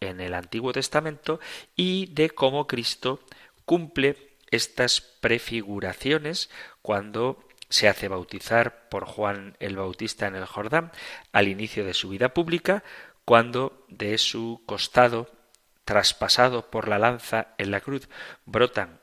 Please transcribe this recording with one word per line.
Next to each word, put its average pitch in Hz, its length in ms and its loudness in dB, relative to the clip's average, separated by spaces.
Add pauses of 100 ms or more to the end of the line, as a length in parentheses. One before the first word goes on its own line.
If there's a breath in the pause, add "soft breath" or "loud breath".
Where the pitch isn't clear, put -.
en 95 220 -8
el 90 100 -6
Antiguo 113 400 -4
Testamento 156 680 -2 (360 loud breath)
y 185 380 0
de 156 160 2
cómo 139 360 2
Cristo - 540 -4 (460 loud breath)
cumple 147 500 2 (340)
estas - 520 0
prefiguraciones 113 1500 -2 (320 loud breath)
cuando 107 680 -4 (220)
se - 180 2
hace 101 220 2
bautizar 101 800 -2
por 95 160 -6
Juan 101 560 -6
el 98 160 -6
Bautista 98 500 -6
en 95 100 -6
el 92 100 -8
Jordán 143 440 -4 (420 loud breath)
al 101 160 6
inicio 104 360 -4
de 92 80 -4
su - 160 -4
vida 98 240 0
pública, 175 500 0 (440 loud breath)
cuando 120 640 4
de 104 280 -4
su 113 480 -4
costado 117 680 2 (540)
traspasado 113 880 4
por 113 160 -4
la 104 120 2
lanza 113 580 0
en 98 140 -4
la 101 100 -2
cruz 135 300 -8 (340 loud breath)
brotan 104 580 0